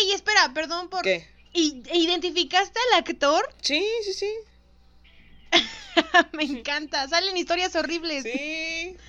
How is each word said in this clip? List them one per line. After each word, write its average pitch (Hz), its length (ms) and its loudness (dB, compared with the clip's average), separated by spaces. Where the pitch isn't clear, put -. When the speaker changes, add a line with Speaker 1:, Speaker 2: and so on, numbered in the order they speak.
Speaker 1:
y 392 60 2
espera, 392 420 2
perdón 330 340 -4
por 359 140 -4
Speaker 2:
¿Qué? 175 240 0
Speaker 1:
i-, 302 300 0
¿identificaste 349 840 0
al 403 80 6
actor? 330 480 0
Speaker 2:
Sí, 302 240 0
sí, 403 100 -6
sí. 392 160 -4
Speaker 1:
<laughs> - 800 2
Me 302 100 -2
encanta, 285 640 -4
salen 359 300 0
historias 359 380 0
horribles. 311 480 -2
Speaker 2:
Sí. 320 720 -6